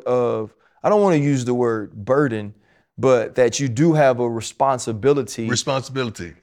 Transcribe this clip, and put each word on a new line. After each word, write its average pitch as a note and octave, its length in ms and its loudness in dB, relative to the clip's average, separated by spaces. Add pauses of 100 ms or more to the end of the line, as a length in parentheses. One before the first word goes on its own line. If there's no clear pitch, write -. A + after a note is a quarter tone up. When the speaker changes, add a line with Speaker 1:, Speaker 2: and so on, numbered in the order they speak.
Speaker 1:
of, A#2 500 -2 (260)
I E3+ 80 2
don't G#3 120 4
wanna F#3 160 4
use C#3+ 280 0
the B2 80 0
word A#2 400 -2
burden, A2 640 -2 (420)
but B2 380 2
that - 240 2
you C#3+ 100 -2
do D#3 240 2
have C3+ 260 4
a A#2+ 100 0
responsibility A#2+ 1160 -2
Speaker 2:
Responsibility B2 960 -4